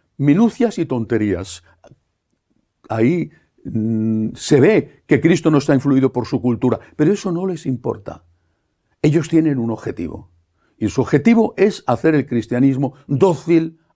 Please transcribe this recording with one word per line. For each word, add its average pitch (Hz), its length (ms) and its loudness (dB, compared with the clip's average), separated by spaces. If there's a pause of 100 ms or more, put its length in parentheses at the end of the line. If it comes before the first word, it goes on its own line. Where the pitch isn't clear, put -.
(180)
minucias 202 600 0
y 165 80 -4
tonterías. 107 800 -4 (1300)
Ahí, 147 420 0 (320)
mm, 110 720 -2
se 143 260 2
ve 190 460 2
que 147 120 2
Cristo 165 300 2
no 151 80 4
está 139 160 0
influido 131 400 0
por 113 140 -4
su 120 140 -4
cultura, 120 380 0 (160)
pero 151 160 2
eso 202 200 -4
no 175 160 -4
les 170 180 -8
importa. 117 600 -8 (760)
Ellos 156 280 0
tienen 156 280 2
un 113 140 -4
objetivo, - 600 -10 (460)
y 107 120 -2
su 135 120 -2
objetivo 220 560 2
es - 300 0
hacer 156 260 0
el 147 140 0
cristianismo 127 640 -2 (140)
dócil 165 720 0 (160)